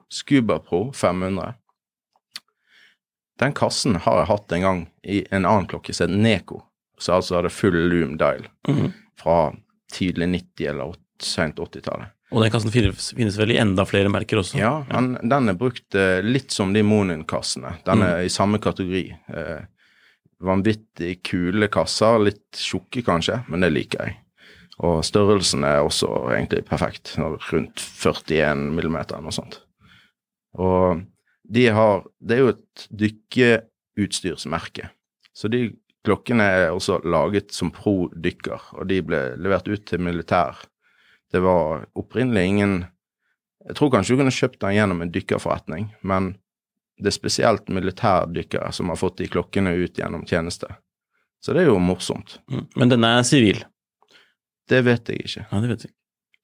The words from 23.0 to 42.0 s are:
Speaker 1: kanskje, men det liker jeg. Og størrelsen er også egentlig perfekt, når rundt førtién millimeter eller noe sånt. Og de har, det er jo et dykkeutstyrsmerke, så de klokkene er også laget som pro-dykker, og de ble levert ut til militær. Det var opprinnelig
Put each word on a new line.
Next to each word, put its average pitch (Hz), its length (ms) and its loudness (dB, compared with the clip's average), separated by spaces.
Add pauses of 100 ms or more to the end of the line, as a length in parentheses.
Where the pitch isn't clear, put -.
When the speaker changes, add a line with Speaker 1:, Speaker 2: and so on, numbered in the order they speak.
Speaker 1:
kanskje, 92 460 0
men 87 120 -4
det 85 120 4
liker - 320 -4
jeg. - 120 -8 (640)
Og 82 240 2
størrelsen 98 640 2
er 73 160 4
også - 260 0 (220)
egentlig - 360 -2
perfekt, - 520 -6
når 76 200 -4 (140)
rundt - 240 -2
førtién 76 1000 -2
millimeter 80 440 -4
eller 80 60 -12
noe - 80 -10
sånt. - 280 -10 (960)
Og 92 480 2 (500)
de 123 160 4
har, 107 360 4 (200)
det 117 140 0
er - 20 2
jo 131 100 6
et - 380 -8 (1120)
dykkeutstyrsmerke, - 920 -6 (440)
så - 160 -6
de 120 200 -2 (360)
klokkene 107 380 2
er 92 280 4
også 92 320 -2
laget 85 480 0
som 87 200 -4
pro-dykker, 87 880 -4 (180)
og 92 80 -8
de 95 140 0
ble 80 180 -2 (180)
levert 92 300 -2
ut 107 180 -6
til 98 140 -4
militær. 87 560 0 (800)
Det 92 100 2
var 80 420 0 (100)
opprinnelig 107 520 -2